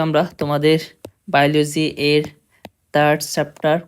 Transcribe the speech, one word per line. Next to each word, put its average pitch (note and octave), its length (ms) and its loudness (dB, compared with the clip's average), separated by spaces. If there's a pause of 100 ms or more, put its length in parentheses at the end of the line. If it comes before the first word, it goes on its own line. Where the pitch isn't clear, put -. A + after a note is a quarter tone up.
আমরা D#3 160 0 (160)
তোমাদের D3+ 420 0 (500)
বায়োলজি D3 560 2 (260)
এর D3+ 120 2 (680)
থার্ড D3 260 2 (160)
চ্যাপ্টার D3+ 400 -2 (120)